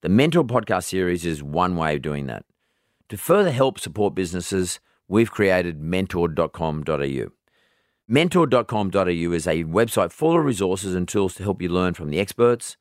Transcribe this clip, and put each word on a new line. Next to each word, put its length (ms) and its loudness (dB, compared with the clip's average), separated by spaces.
The 80 -4
Mentor 340 4
podcast 400 0
series 420 -2
is 160 -4
one 340 0
way 200 0
of 80 -6
doing 240 -6
that. 180 -12
To 80 -10
further 320 2
help 300 0
support 340 -2
businesses, 680 -2
we've 240 2
created 500 2
mentor 460 0
dot 260 -2
com 300 -4
dot 180 -2
A 60 -2
U. 260 -6
Mentor 380 4
dot 220 2
com 240 -2
dot 160 2
A 60 2
U 200 0
is 140 0
a 160 0
website 480 0
full 260 2
of 80 2
resources 480 -2
and 140 -2
tools 280 0
to 80 -12
help 160 -2
you 100 -2
learn 260 0
from 160 -8
the 80 0
experts 600 0